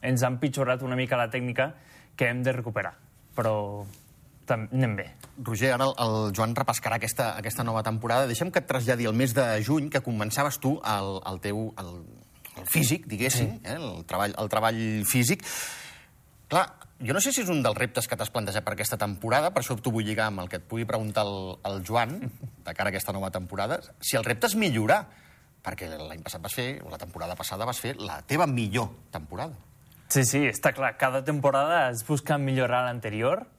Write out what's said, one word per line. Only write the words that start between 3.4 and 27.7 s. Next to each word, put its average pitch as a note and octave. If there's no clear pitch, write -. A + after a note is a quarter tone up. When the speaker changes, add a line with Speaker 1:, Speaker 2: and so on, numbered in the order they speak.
Speaker 1:
tam-, A2+
anem B2+
bé. G2
Speaker 2:
Roger, A#2+
ara B2+
el, C3+
el A2
Joan A2+
repescarà A2+
aquesta, A2+
aquesta A2
nova A2+
temporada. A#2
Deixa'm C#3+
que E3+
et -
traslladi B2
el A2
mes B2
de C#3
juny, C#3+
que C#3
començaves A#2+
tu C3+
el, G2
el F#2
teu... G#2+
El, F2+
el -
físic, C#3+
diguéssim, A#2
Speaker 1:
Sí. -
Speaker 2:
eh, B2
el F#2
treball, G2+
el G#2+
treball A2+
físic. B2+
Clar, F3
jo A#2
no -
sé C4
si C4+
és F3+
un D3+
dels A2+
reptes A#2+
que A#2
t'has G#2+
plantejat G#2
per G2+
aquesta G#2
temporada, A2+
per -
això B2
t'ho A#2
vull A2
lligar G#2+
amb G2
el F2+
que F#2
et F2
pugui A2+
preguntar A2
el, F#2+
el G2
Joan, A#2
de -
cara G2
a -
aquesta F#2+
nova F#2+
temporada, G2
si -
el A2+
repte A2
és G3+
millorar, D#3+
perquè -
l'any D#2
passat -
vas -
fer, B2+
o -
la D#2+
temporada E2+
passada G2
vas B2+